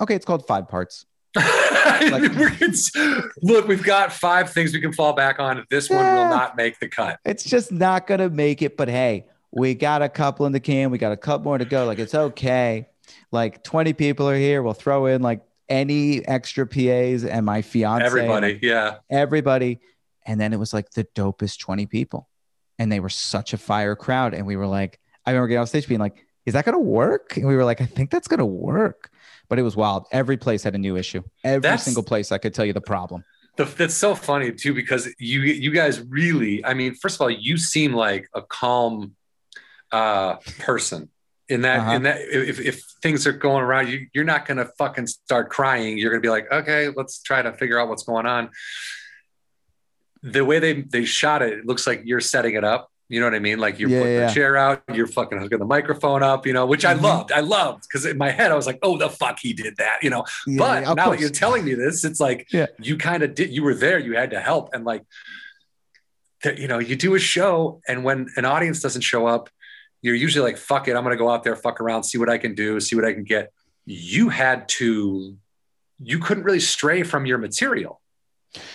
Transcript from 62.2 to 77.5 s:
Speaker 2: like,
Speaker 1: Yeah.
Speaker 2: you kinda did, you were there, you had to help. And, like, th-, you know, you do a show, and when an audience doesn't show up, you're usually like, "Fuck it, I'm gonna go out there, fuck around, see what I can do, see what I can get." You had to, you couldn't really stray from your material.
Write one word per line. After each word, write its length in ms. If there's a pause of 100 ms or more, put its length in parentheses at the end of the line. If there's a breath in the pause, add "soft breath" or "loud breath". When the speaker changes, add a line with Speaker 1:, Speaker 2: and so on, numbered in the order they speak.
Speaker 2:
like, 300
Speaker 1:
Yeah. 160 (120)
Speaker 2:
you 160
kinda 320
did, 240
you 120
were 120
there, 240
you 160
had 160
to 80
help. 340
And, 120
like, 180 (1400 loud breath)
th-, 160
you 120
know, 100
you 160
do 200
a 40
show, 680
and 180
when 320
an 80
audience 360
doesn't 200
show 260
up, 220 (520 loud breath)
you're 140
usually 340
like, 80
"Fuck 300
it, 80
I'm 80
gonna 140
go 120
out 140
there, 140
fuck 240
around, 240
see 120
what 120
I 80
can 180
do, 240
see 160
what 100
I 80
can 120
get." 260 (340)
You 440
had 380 (120)
to, 580 (600)
you 200
couldn't 260
really 160
stray 420
from 220
your 120
material. 600 (760 loud breath)